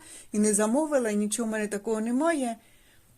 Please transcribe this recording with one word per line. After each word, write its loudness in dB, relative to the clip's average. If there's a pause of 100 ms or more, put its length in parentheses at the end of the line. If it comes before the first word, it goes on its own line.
(320)
і 0
не 4
замовила, 2
і 0
нічого -2
в -4
мене -2
такого -4
немає. 0 (600)